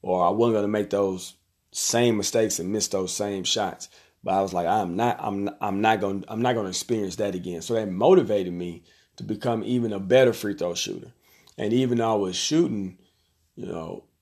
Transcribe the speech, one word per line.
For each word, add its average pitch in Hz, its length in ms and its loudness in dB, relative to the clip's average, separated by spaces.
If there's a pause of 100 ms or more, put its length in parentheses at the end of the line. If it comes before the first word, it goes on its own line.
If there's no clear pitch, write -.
or 90 240 2
I 87 60 4
wasn't 113 240 2
gonna 104 140 0
make 104 200 -2
those 98 460 -2 (360)
same 117 460 2
mistakes 104 400 0
and 90 140 -4
miss 107 160 -2
those 95 260 -4
same 101 300 -4
shots. - 460 -4 (340)
But 95 100 -2
I 98 80 4
was 95 120 0
like, 87 120 0
"I'm 90 300 0
not, 120 240 0
I'm, 101 300 -4 (120)
I'm 101 200 -2
not 110 180 4
gonna, 98 280 -2
I'm 110 140 -6
not 123 140 2
gonna 104 140 -4
experience 98 480 -4
that 101 180 -2
again." 90 260 -6
So 117 140 -4
that 107 140 -2
motivated 104 640 4
me 87 300 -8 (340)
to - 60 -14
become 110 400 -4
even 117 300 -2
a 98 60 -4
better 120 340 6
free 101 220 -4
throw 87 180 -4
shooter. - 400 -8 (420)
And 107 160 -2
even 120 280 2
though 113 120 0
I 110 40 2
was 95 200 -2
shooting, 110 600 -2 (580)
you - 120 -12
know 87 380 -10 (160)